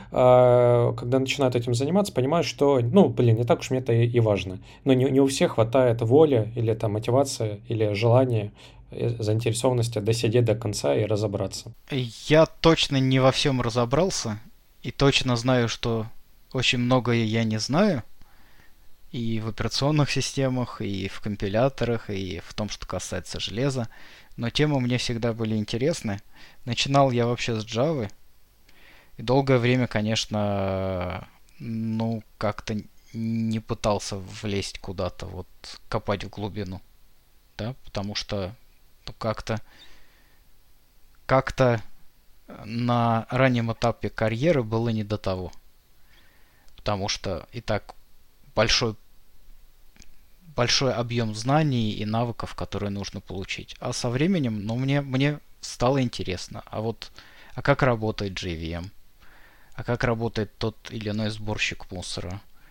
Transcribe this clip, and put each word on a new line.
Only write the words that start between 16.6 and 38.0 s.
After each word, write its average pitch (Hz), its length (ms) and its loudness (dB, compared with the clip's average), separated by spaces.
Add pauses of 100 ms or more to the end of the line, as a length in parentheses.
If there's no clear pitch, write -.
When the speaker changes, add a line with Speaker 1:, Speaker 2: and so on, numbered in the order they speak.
Speaker 2:
многое 120 460 2
я 113 180 0
не 110 160 0
знаю, 165 440 2 (1080)
и 113 300 -2
в 110 80 -4
операционных 135 600 0
системах, 127 720 -2
и 98 280 -4
в - 100 -10
компиляторах, 113 880 -2
и 95 300 -6
в - 140 -16
том, 104 160 -6
что - 180 -12
касается 92 540 -8
железа. 127 480 -4 (460)
Но 117 140 -4
темы 147 300 2
мне 123 180 0
всегда 117 340 -2
были 110 240 -2
интересны. 110 640 -2 (460)
Начинал 135 460 2
я 120 160 2
вообще 117 320 -2
с 107 40 -6
Java. 117 480 -2 (1080)
И - 40 -14
долгое 131 380 4
время, 123 260 4
конечно, 98 1400 -2 (320)
ну, 113 640 -4 (160)
как-то 107 360 -4 (380)
не 113 460 -2
пытался 107 580 -4
влезть 101 640 -6
куда-то, 92 480 -6
вот, 90 200 -12 (400)
копать 104 360 -4
в 101 60 -12
глубину. 98 520 -8 (800)
Да, 117 160 -6 (100)
потому 101 300 -6